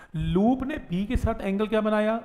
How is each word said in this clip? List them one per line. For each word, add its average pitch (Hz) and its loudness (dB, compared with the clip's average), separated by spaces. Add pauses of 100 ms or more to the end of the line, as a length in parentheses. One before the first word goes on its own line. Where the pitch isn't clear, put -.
(140)
लूप 190 4
ने 294 -6
B 180 -4
के 240 0
साथ 226 -2
angle 202 -2
क्या 220 0
बनाया? 214 0